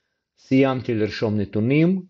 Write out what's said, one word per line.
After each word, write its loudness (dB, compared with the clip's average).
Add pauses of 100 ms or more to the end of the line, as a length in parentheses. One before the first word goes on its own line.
(380)
סיימתי 0
לרשום -2
נתונים, 0